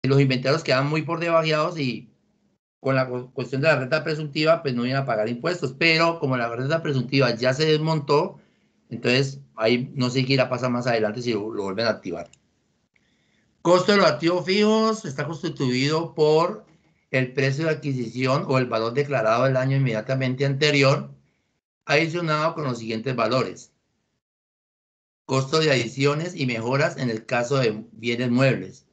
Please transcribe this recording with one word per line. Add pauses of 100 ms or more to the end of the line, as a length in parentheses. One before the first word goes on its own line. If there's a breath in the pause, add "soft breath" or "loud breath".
los
inventarios
quedan
muy
por
debajeados
y (720)
con
la
cu-,
cuestión
de
la
renta
presuntiva,
pues
no
iban
a
pagar
impuestos,
pero
como
la
renta
presuntiva
ya
se
desmontó, (480 soft breath)
entonces (140)
ahí
no
sé
qué
irá
a
pasar
más
adelante
si
lo,
lo
vuelven
a
activar. (1300)
Costo
de
los
activos
fijos
está
constituido
por (460 soft breath)
el
precio
de
adquisición
o
el
valor
declarado
el
año
inmediatamente
anterior, (760)
adicionado
con
los
siguientes
valores. (1500)
Costo
de
adiciones
y
mejoras
en
el
caso
de
bienes
muebles.